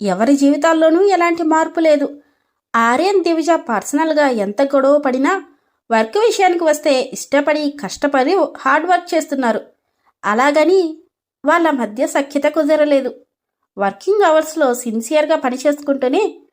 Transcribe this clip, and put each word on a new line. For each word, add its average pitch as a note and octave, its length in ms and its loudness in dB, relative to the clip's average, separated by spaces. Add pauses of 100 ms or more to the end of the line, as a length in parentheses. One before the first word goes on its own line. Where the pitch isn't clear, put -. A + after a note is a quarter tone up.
ఎవరి G#3 360 0
జీవితాల్లోనూ D#4+ 640 2
ఎలాంటి E4+ 420 0
మార్పు D#4+ 360 0
లేదు. D4 420 0 (540)
ఆర్యన్, D4+ 480 2
దివిజ E4 280 0
పర్సనల్గా D4 760 -2
ఎంత G3+ 340 -2
గొడవ C#4 360 2
పడినా, C#4+ 460 -2 (480)
వర్క్ A3 260 0
విషయానికి F#4+ 460 2
వస్తే D4+ 500 0
ఇష్టపడి, D4 720 -2
కష్టపడి C#4+ 520 -2
హార్డ్ D4+ 520 0
వర్క్ F4 280 -2
చేస్తున్నారు. C4 460 -2 (640)
అలాగని D#4 720 2 (480)
వాళ్ళ E4 240 2
మధ్య A#3+ 380 -2
సఖ్యత C#4+ 360 -4
కుదరలేదు. D4+ 720 0 (640)
వర్కింగ్ G3+ 440 -2
అవర్స్‌లో D#4 520 2
సిన్సియర్గా A#3+ 600 -2
పనిచేసుకుంటూనే C#4+ 1080 -2 (120)